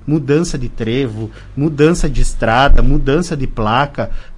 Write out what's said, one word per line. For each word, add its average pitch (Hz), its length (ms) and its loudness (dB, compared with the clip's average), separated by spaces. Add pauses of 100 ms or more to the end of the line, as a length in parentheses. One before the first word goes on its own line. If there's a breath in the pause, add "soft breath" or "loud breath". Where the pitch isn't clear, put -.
mudança 156 500 -2
de 123 100 -6
trevo, 113 600 -6 (260 loud breath)
mudança 156 540 0
de 123 120 2
estrada, 123 600 4
mudança 143 560 2
de 131 100 -4
placa, 117 600 -4 (280 loud breath)